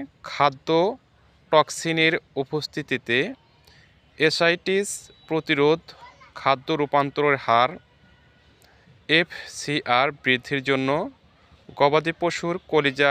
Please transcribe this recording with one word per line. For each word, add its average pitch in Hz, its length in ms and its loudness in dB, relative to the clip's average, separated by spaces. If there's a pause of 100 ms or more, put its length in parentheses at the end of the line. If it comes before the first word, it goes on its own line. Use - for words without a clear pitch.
(240)
খাদ্য 143 440 -2 (840)
টক্সিনের 160 640 2 (220)
উপস্থিতিতে, 139 840 -4 (1000)
অ্যাসাইটিস 170 680 0 (360)
প্রতিরোধ, 156 560 0 (540)
খাদ্য 135 380 -2
রূপান্তরের 143 680 0
হার, 120 320 2 (1400)
এফসিআর 143 1000 0 (120)
বৃদ্ধির 127 440 0
জন্য, 131 240 0 (880)
গবাদি 151 360 2
পশুর 170 420 -4 (140)
কলিজা 143 420 2